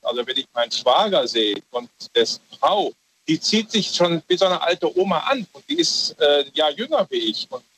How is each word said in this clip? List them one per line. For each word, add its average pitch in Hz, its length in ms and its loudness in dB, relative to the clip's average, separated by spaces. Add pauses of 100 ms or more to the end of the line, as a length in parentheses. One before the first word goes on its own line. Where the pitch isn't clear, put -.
Also 123 220 -2
wenn 127 120 -6
ich 135 160 -6
meinen 120 180 0
Schwager 156 560 2
sehe 107 340 0 (100)
und 120 180 -6 (240)
dessen - 280 0 (180)
Frau, 170 340 2 (340)
die 160 120 0
zieht 214 320 -2
sich 208 160 0
schon 170 400 0
wie 180 100 2
so 180 80 2
eine 180 160 2
alte 175 380 0
Oma 190 180 2
an 247 340 -2
und - 160 -20
die 311 120 -4
ist, - 400 -2
äh, 147 260 4
ein 139 80 -20
Jahr 151 180 0
jünger 226 380 -2
wie - 80 -4
ich. 110 320 -4
Und, - 140 -12 (140)